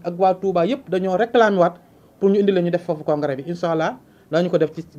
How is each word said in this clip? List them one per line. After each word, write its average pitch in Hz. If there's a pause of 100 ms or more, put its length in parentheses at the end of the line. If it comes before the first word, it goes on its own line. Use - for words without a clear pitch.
ak 175
waa 190
Touba 185
yëpp 262
dañoo 185
réclamé 226
waat 175 (460)
pour 196
ñu 202
indi 202
la 185
ñu 175
def 170
foofu 156
congrès 147
bi. 139
Incha 170
Allah, 165 (320)
daañu 175
ko 175
def 151
ci 165 (160)